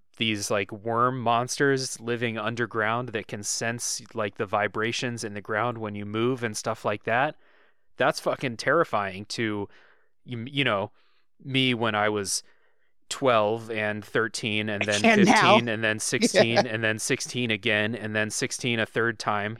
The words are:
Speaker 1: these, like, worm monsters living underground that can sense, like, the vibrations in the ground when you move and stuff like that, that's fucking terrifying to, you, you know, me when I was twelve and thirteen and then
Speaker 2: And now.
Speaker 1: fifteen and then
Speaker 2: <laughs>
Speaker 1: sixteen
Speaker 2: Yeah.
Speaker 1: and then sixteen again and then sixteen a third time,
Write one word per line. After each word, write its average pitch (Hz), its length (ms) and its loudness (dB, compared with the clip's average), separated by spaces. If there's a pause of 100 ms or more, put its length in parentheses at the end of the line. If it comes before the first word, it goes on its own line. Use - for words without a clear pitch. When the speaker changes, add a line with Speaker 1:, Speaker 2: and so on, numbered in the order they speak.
(160)
Speaker 1:
these, 107 320 -2
like, 101 220 0
worm 113 500 0
monsters 127 760 0
living 117 400 -2
underground 117 720 -2
that 107 180 -6
can 104 160 -8
sense, - 580 -4 (140)
like, 107 220 -2
the 113 100 -2
vibrations 110 800 -2
in 104 100 -8
the 104 60 -10
ground 113 380 -2
when 104 180 -6
you 104 100 -8
move 117 380 0
and 107 120 -4
stuff - 280 -6
like 104 180 -2
that, 127 320 0 (600)
that's 143 240 2
fucking 127 360 -2
terrifying 104 680 0
to, 104 440 -4 (560)
you, 117 240 -10
you 143 140 0
know, 107 300 0 (520)
me 131 300 2
when 110 220 2
I 104 140 4
was 101 340 -2 (680)
twelve 113 600 2
and 107 340 -2
thirteen 107 640 -2
and 104 160 -2
then 104 200 2
Speaker 2:
And 214 220 6
now. 202 280 8
Speaker 1:
fifteen 233 140 4
and 110 160 -2
then 107 140 2
Speaker 2:
<laughs> - 20 -8
Speaker 1:
sixteen 123 540 2
Speaker 2:
Yeah. 120 120 4
Speaker 1:
and 110 160 -4
then 110 180 2
sixteen 123 500 -2
again 107 460 0
and 107 180 -6
then 107 160 0
sixteen 120 480 -2
a 110 80 0
third 113 320 -2
time, 107 420 -2